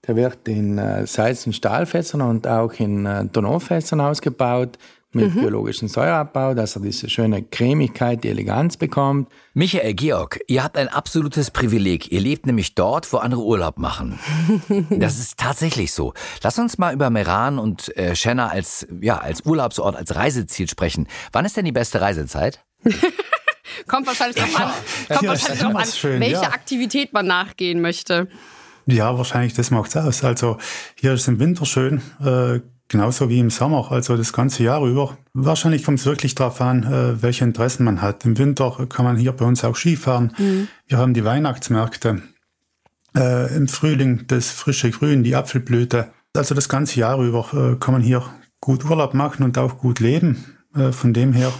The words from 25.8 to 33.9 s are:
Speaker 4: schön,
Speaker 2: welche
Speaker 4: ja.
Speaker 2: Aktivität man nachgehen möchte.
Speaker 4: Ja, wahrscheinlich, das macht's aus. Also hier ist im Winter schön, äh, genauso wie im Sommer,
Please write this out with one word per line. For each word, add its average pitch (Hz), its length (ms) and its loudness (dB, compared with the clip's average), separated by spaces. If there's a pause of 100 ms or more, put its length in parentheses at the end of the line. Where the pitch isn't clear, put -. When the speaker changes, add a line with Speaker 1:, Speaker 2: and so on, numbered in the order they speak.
Speaker 4:
schön, 135 340 -2
Speaker 2:
welche 123 140 2
Speaker 4:
ja. 185 80 0 (100)
Speaker 2:
Aktivität 254 600 -4
man 202 140 2
nachgehen 180 540 0
möchte. 175 480 0 (580)
Speaker 4:
Ja, 120 320 4
wahrscheinlich, 123 360 -2
das 120 160 -2
macht's 117 260 0
aus. 156 280 0
Also 117 340 0 (380)
hier 135 180 2
ist 127 140 0
im 117 100 2
Winter 165 280 2
schön, 131 340 2 (240)
äh, 123 360 2 (280)
genauso 117 400 2
wie 120 100 4
im 117 120 4
Sommer, 135 420 0